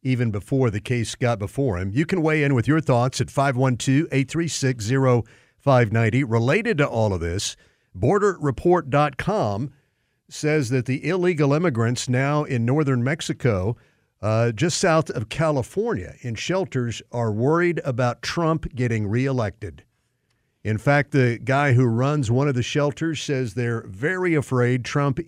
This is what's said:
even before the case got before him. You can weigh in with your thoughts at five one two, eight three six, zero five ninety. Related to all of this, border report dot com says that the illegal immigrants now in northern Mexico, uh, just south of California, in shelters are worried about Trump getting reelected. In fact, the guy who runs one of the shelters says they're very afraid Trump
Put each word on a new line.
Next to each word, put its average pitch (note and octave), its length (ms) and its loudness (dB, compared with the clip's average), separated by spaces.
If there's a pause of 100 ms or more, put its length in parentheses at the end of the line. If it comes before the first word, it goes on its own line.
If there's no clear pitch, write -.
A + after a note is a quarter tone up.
even B2 280 0
before A#2+ 400 0
the G2+ 100 -2
case A#2+ 340 -4
got A#2+ 240 0
before G#2 400 -2
him. G2 140 -4
You C#3 140 0
can F3+ 160 -2
weigh D#3 200 2
in C#3+ 120 2
with A2+ 140 0
your D#3 120 4
thoughts B2+ 400 2
at D#2+ 100 -4
five C#3 260 0
one B2+ 200 2
two, C#3 360 2
eight C3+ 180 0
three E3 180 -4
six, B2+ 360 -4
zero B2 400 2 (340)
five B2 340 4
ninety. A#2 320 2
Related A#2+ 540 0
to C#3+ 80 4
all A2 260 0
of F2+ 80 -2
this, E2+ 360 -4 (380)
border F3+ 460 2
report D3 500 0
dot C#3+ 260 0
com C#3 540 -2 (580)
says D3+ 420 -2
that B2+ 160 0
the - 220 -2
illegal F3 440 2
immigrants C3 560 0
now C#3 360 0
in A#2+ 200 -2
northern C3 400 2
Mexico, A#2+ 720 -2 (440)
uh, A2 320 0
just C#3+ 260 -2
south D#3+ 320 2
of A2+ 180 -6
California, D3+ 920 -2
in A#2+ 140 -8
shelters C3 640 -4 (120)
are A#2 200 -2
worried D#3+ 520 2
about B2 380 -2
Trump D#3+ 520 -2
getting A2+ 320 -2
reelected. A2 800 -4 (800)
In G#2+ 140 -2
fact, C#3+ 340 2
the B2 260 4
guy C3+ 360 2
who B2+ 120 6
runs B2+ 420 0
one B2+ 200 2
of C3+ 80 0
the B2 60 0
shelters D3 600 -2
says C3 320 -4
they're A#2 320 -4
very E3 480 -2
afraid B2 500 0
Trump C#3+ 440 -2